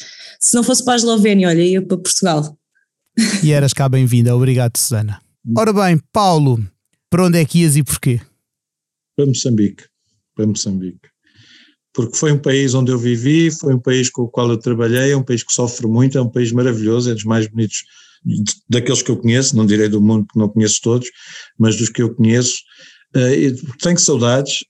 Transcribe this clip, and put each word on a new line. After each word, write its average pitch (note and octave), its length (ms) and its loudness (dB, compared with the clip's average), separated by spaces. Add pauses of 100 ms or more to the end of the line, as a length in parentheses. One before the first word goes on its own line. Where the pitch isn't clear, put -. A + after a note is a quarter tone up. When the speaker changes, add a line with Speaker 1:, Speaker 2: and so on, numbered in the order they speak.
(400)
Speaker 1:
Se - 160 0
não A#3+ 80 2
fosse B3 200 0
para C4 100 0
a A#3+ 40 2
Eslovénia, G#3+ 500 2
olha, E3+ 140 2
ia F#3 200 2
para F#3 160 -4
Portugal. E3 600 -2 (840)
Speaker 2:
E D3+ 80 2
eras C#3 220 2
cá C#3 160 0
bem-vinda. B2 460 2
Obrigado, B2 420 0
Susana. G#2+ 420 -4 (360)
Ora A3 180 2
bem, F#3 260 2 (120)
Paulo, D3+ 520 2 (460)
para F3 140 2
onde F3 160 4
é D#3+ 60 4
que F3 140 0
ias D#3+ 160 2
e D3+ 80 2
porquê? A#2+ 380 -2 (920)
Speaker 3:
Para C#3+ 100 0
Moçambique. A#2 600 -2 (500)
Para G#2+ 100 -2
Moçambique. F#2+ 640 -6 (840)
Porque A#2 220 -4
foi D#3 160 0
um C#3+ 60 2
país C3+ 380 0
onde C3 160 0
eu B2+ 80 0
vivi, B2 500 0
foi D3+ 240 -2
um B2+ 60 0
país B2+ 300 0
com - 140 -6
o A#2 40 -4
qual B2 220 -2
eu A#2 80 0
trabalhei, A#2+ 540 0
é C#3 60 2
um C3 60 -2
país A#2+ 180 -2
que - 100 -8
sofre A#2+ 360 -4
muito, C3 300 2
é C3 40 2
um A#2+ 80 -2
país A#2+ 220 -2
maravilhoso, A#2+ 580 0
é A#2 40 -2
dos G#2 100 -8
mais A2 240 0
bonitos G#2+ 380 -6 (380)
de-, - 200 -4 (260)
daqueles B2 320 -2
que - 80 -8
eu A#2 80 0
conheço, B2+ 380 0
não A2 100 2
direi G#2+ 240 2
do G#2 100 0
mundo, G#2+ 320 2
que - 60 -2
não G#2+ 100 0
conheço G#2+ 360 0
todos, B2 240 -2 (500)
mas A2 180 2
dos A2 140 -4
que B2 140 -4
eu A2+ 100 -2
conheço. A#2 440 0 (580)
Eh, B2+ 200 2
e C#3+ 200 0 (260)
tenho F3 160 0
saudades, C3 720 0